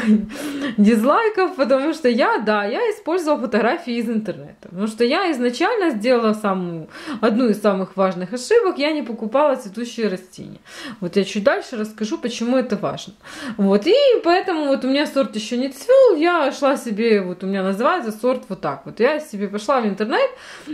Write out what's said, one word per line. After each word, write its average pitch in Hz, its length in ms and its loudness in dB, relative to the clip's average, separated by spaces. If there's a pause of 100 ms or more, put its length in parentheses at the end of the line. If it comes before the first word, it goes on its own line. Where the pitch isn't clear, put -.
(280)
<laughs> 285 480 -6
дизлайков, 294 800 4
потому 277 400 2
что 262 140 0
я, 302 300 2
да, 208 260 0
я 254 160 -4 (100)
использовала 311 500 -2
фотографии 233 540 0
из 233 140 -2
интернета, 185 640 -6
потому 190 180 -4
что 220 160 0
я 339 260 2
изначально 320 600 0
сделала 226 420 2
самую, 180 560 -4 (320)
одну 233 280 2
из 208 120 0
самых 190 360 0
важных 185 360 0
ошибок, 370 460 2
я 294 140 0
не 302 100 -2
покупала 240 540 0
цветущие 226 520 -6
растения. 180 520 -10 (400)
Вот 175 160 -6
я 196 80 4
чуть 196 200 -4
дальше 302 320 2
расскажу, 214 420 -6
почему 240 380 -4
это 247 200 -2
важно. 151 360 -8 (440)
Вот, 202 300 2
и 370 80 6 (300)
поэтому 349 420 2
вот 269 180 0
у 254 40 -2
меня 277 180 0
сорт 254 300 -2
ещё 214 200 -6
не 262 120 -2
цвёл, 480 480 4
я 311 360 2
шла 277 240 0
себе, 220 440 0
вот 180 240 -6
у - 20 -6
меня 196 160 -2
называется 226 500 0
сорт 247 360 -2
вот 190 120 -8
так 143 260 -4
вот. 151 140 -12
Я 294 200 2
себе 202 280 -8
пошла 208 320 0
в 220 60 -2
интернет, 269 440 0 (440)